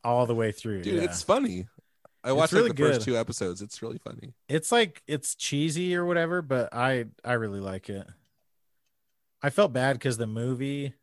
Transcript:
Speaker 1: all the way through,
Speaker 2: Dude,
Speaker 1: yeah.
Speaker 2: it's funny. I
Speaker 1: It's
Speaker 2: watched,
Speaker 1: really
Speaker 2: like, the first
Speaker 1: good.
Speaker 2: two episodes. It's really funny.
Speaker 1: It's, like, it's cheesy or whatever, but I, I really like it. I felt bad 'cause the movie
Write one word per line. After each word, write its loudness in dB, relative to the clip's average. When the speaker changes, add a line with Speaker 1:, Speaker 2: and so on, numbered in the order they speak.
Speaker 1:
all 4
the 0
way 0
through, -6
Speaker 2:
Dude, -2
Speaker 1:
yeah. 2
Speaker 2:
it's -4
funny. 0
I -2
Speaker 1:
It's 4
Speaker 2:
watched, 4
Speaker 1:
really 6
Speaker 2:
like, -4
the 2
first 4
Speaker 1:
good. -4
Speaker 2:
two 2
episodes. -4
It's -14
really -8
funny. -14
Speaker 1:
It's, 0
like, 2
it's -4
cheesy 0
or 0
whatever, 0
but -2
I, 0
I 0
really -2
like -6
it. -10
I 2
felt 2
bad 2
'cause 0
the -2
movie -4